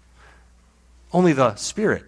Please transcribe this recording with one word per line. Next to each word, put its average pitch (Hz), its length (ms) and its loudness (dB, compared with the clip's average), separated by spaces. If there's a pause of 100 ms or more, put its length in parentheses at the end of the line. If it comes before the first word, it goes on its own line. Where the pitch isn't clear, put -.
(1120)
Only 175 220 2
the 123 220 2
Spirit 170 520 -4